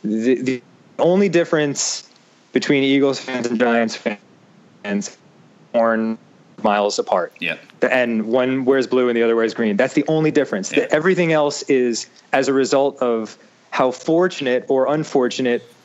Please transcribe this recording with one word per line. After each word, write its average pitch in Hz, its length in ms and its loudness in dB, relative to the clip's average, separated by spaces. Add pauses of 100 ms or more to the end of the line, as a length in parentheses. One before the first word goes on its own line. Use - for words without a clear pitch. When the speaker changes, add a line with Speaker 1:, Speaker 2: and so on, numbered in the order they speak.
Speaker 1:
the, 110 380 0
the 127 200 -4 (360)
only 190 300 2
difference 156 800 -2 (440)
between 135 320 2
Eagles 139 340 2
fans 127 280 -6
and 120 120 -2
Giants 117 380 2 (880)
fans - 320 -6 (580)
are 113 420 0 (460)
miles 104 360 0
apart. 92 420 -2
Speaker 2:
Yeah. 82 160 -6 (240)
Speaker 1:
The, - 120 0
and 117 340 0
one 131 400 0
wears 131 200 2
blue 127 220 2
and 120 80 0
the 113 60 2
other 117 140 2
wears 113 180 0
green. 107 220 0
That's 127 180 0
the 143 120 2
only 156 240 2
difference. 131 400 -2
Speaker 2:
Yeah. 165 160 0
Speaker 1:
The, - 60 -2
everything 165 400 2
else 147 300 0
is 123 440 0 (260)
as 135 160 2
a 139 40 0
result 135 480 0
of 113 360 -2 (340)
how 131 200 0
fortunate 147 760 -2
or 131 240 2
unfortunate 127 680 0 (220)